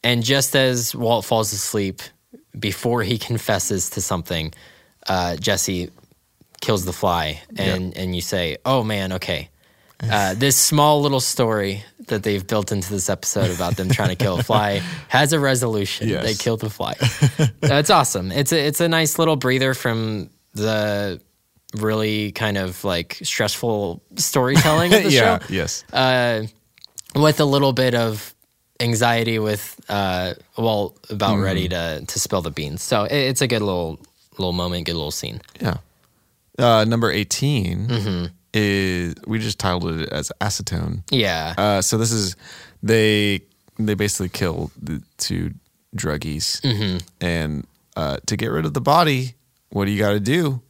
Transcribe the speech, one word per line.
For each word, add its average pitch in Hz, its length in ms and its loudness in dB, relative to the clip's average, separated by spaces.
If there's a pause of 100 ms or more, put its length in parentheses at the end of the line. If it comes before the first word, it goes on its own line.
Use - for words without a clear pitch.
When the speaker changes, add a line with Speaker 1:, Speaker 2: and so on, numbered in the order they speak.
Speaker 1:
and 120 220 2
just 135 320 2
as 127 380 2
Walt 117 300 2
falls 110 280 0
asleep, 101 500 -4 (560)
before 110 440 -2
he 107 160 0
confesses 101 720 -2
to 104 100 -6
something, 82 520 -4 (560)
uh, 87 280 0
Jesse 95 540 -2 (720)
kills 101 220 0
the 90 80 -4
fly, 80 480 -2 (160)
and, 92 380 -2
Speaker 2:
Yep. - 80 -8
Speaker 1:
and 92 140 -4
you 87 60 -2
say, 87 420 -4
"Oh 131 180 2
man, 101 300 -2
okay." 87 380 -6 (520)
Uh, 104 320 2
<laughs> 107 40 -4
this 135 180 4
small 147 460 4
little 139 180 2
story 107 640 0 (240)
that 107 160 -2
they've 101 200 0
built 104 280 -2
into 95 180 -2
this 98 200 -2
episode - 440 0
about 87 220 -2
them 92 140 -2
trying 107 180 2
to 92 80 -2
kill 92 220 0
a 120 40 0
fly 104 380 2 (140)
Speaker 2:
<laughs> - 140 -14
Speaker 1:
has 143 240 4
a 160 60 2
resolution. 120 720 0
Speaker 2:
Yes. 80 160 -2
Speaker 1:
They 113 100 0
kill 113 220 -2
the 110 140 -4
fly. - 240 -6 (340)
Speaker 2:
<laughs> - 320 0
Speaker 1:
That's 147 300 4
awesome. 101 420 4
It's 139 200 0
a, 165 140 4
it's 151 140 -2
a 170 80 2
nice 160 300 2
little 160 180 4
breather 131 380 2
from 113 560 -4 (240)
the 104 640 -2 (540)
really 107 580 -2
kind 104 260 -2
of, 92 240 -6
like, 87 400 -4
stressful 107 800 -2 (140)
storytelling 156 800 4
of 208 100 6
the - 60 4
Speaker 2:
<laughs> - 20 6
Yeah, 117 280 6
Speaker 1:
show. - 100 -16
Speaker 2:
yes. 92 420 -4
Speaker 1:
Uh, 123 540 2 (680)
with 147 240 4
a 156 60 6
little 139 300 4
bit 127 200 2
of 113 400 -2 (460)
anxiety 117 580 2
with, 107 400 -4 (100)
uh, 92 460 -2 (240)
Walt 107 400 0 (120)
about 104 260 2
Speaker 2:
Mm. 98 80 0
Speaker 1:
ready 92 240 0
to, 85 380 -4
to - 120 -6
spill 95 240 -2
the 80 80 -4
beans. 76 320 -6
So 107 220 0
it, - 100 -4
it's 135 260 0
a 127 60 2
good 113 160 0
little, 87 380 -2 (380)
little 92 140 -2
moment, 87 340 -2
good 85 100 -4
little 76 140 -4
scene. - 300 -8 (200)
Speaker 2:
Yeah. 220 160 -2 (840)
Uh, 113 280 6
number 117 240 2
eighteen 101 800 -2
Speaker 1:
Mm-hmm. 101 380 -2 (280)
Speaker 2:
is, 95 600 0 (120)
we 110 120 -2
just 110 200 -6
titled 87 420 -2
it 78 100 -4
as 73 300 -6
Acetone. 92 680 -4
Speaker 1:
Yeah. 82 480 0
Speaker 2:
Uh, 101 240 2
so 110 160 0
this 113 140 0
is, 98 220 -2 (480)
they, 104 600 4 (360)
they 107 160 0
basically 98 360 -2
kill 87 400 -2 (100)
the 76 220 -8 (160)
two - 340 -4 (420)
druggies 78 680 -4
Speaker 1:
Mm-hmm. 104 360 0 (220)
Speaker 2:
and, 80 460 -2 (300)
uh, 71 300 -2
to 107 100 -2
get 107 120 -2
rid 147 180 -2
of 151 80 -4
the 139 60 -2
body, 135 540 2 (360)
what 101 160 0
do 101 40 0
you 104 80 0
gotta 104 220 2
do? 135 500 0